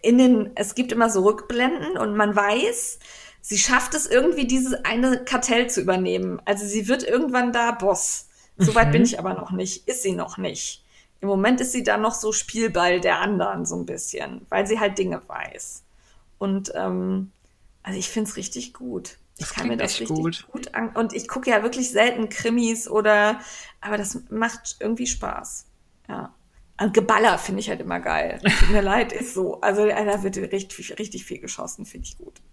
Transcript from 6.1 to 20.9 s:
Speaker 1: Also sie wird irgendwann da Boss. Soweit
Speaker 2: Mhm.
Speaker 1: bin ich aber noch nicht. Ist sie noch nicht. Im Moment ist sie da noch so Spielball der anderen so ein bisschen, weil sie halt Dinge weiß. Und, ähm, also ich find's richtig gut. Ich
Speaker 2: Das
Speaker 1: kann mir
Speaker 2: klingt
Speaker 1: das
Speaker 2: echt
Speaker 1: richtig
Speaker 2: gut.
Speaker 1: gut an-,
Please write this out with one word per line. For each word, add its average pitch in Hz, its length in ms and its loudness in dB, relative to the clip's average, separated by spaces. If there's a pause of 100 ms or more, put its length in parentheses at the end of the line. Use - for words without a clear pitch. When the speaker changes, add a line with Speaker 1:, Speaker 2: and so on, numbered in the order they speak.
Speaker 1:
Also 202 200 0
sie 202 220 -2
wird 254 160 2
irgendwann 247 480 2
da 233 200 2
Boss. - 580 -2 (280)
Soweit 196 300 6
Speaker 2:
Mhm. 147 60 4
Speaker 1:
bin 233 100 6
ich - 160 2
aber 180 140 -4
noch 185 180 -8
nicht. 185 380 -6
Ist 254 140 -4
sie 190 100 0
noch 170 240 -6
nicht. - 480 -8 (340)
Im 196 80 -4
Moment 202 320 4
ist 247 140 -2
sie 247 100 -2
da 208 140 2
noch 220 160 2
so 214 180 -2
Spielball 180 680 0
der 175 180 2
anderen 185 460 -2
so 170 100 -6
ein 175 100 -6
bisschen, - 640 -10
weil 190 180 0
sie 214 140 -2
halt 196 180 0
Dinge 185 300 -4
weiß. - 560 -14 (540)
Und, 196 380 -4
ähm, 190 560 -2 (520)
also 190 160 -8
ich - 100 -6
find's 214 280 -4
richtig 208 360 -10
gut. 247 440 -10 (200)
Ich 170 100 -8
Speaker 2:
Das - 60 -10
Speaker 1:
kann - 140 -6
mir 233 80 -2
Speaker 2:
klingt 233 60 -4
Speaker 1:
das - 180 -2
Speaker 2:
echt - 20 -4 (100)
Speaker 1:
richtig 156 60 0
Speaker 2:
gut. 165 340 -4
Speaker 1:
gut - 240 -12
an-, 220 200 -4